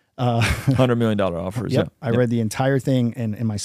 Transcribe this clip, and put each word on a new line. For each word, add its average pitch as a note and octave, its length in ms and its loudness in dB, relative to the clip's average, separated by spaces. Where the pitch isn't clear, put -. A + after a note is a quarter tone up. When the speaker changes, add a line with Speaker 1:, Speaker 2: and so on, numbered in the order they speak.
Speaker 1:
Uh, A#2+ 240 2
<laughs> - 340 0
Speaker 2:
Hundred B2 220 4
million A2+ 200 2
dollar F#2 220 0
offers. F#2 340 -4
Speaker 1:
Yep. - 140 2
Speaker 2:
Yeah. - 200 -10
Speaker 1:
I A#2 40 -2
Speaker 2:
Yep. A#2 80 2
Speaker 1:
read B2 100 2
the A#2 100 0
entire C3 400 0
thing B2+ 340 0
in, A2+ 200 -4
in A2+ 140 -4
my, G#2 180 -2